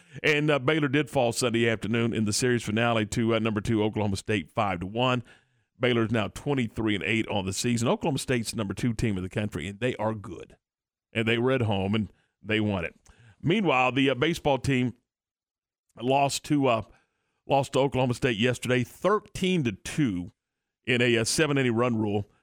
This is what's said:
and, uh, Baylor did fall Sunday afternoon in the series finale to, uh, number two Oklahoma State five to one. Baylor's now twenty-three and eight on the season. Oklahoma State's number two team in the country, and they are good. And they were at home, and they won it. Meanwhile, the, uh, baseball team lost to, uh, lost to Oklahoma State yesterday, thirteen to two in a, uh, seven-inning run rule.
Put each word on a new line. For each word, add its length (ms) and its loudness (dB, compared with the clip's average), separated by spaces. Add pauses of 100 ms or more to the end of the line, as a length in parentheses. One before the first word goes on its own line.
(220)
and, 280 2
uh, 80 2
Baylor 300 0
did 200 0
fall 220 0
Sunday 380 0
afternoon 440 0
in 120 0
the 80 0
series 320 0
finale 420 0
to, 300 0
uh, 20 0
number 220 0
two 240 2
Oklahoma 320 0
State 340 -4
five 300 -2
to 60 -6
one. 360 0 (560)
Baylor's 320 0
now 180 0
twenty-three 680 -2
and 80 -6
eight 240 0
on 180 -4
the 60 -4
season. 340 -2
Oklahoma 320 0
State's 360 -2
number 200 -4
two 200 -2
team 220 -2
in 60 -4
the 60 -6
country, 400 -6
and 100 -12
they 180 -2
are 180 -4
good. 420 -14 (560)
And 160 -2
they 100 2
were 140 2
at 100 0
home, 320 0
and 180 -2 (300)
they 160 0
won 260 0
it. 100 -10 (480)
Meanwhile, 500 2
the, 180 2
uh, 40 0
baseball 440 0
team 360 0 (1040)
lost 460 0
to, 200 2
uh, 160 2 (640)
lost 280 0
to 40 4
Oklahoma 360 2
State 240 0
yesterday, 440 2
thirteen 840 -2
to 80 0
two 600 -4 (520)
in 160 2
a, 180 4
uh, 60 0
seven-inning 500 2
run 220 2
rule. 320 -2 (140)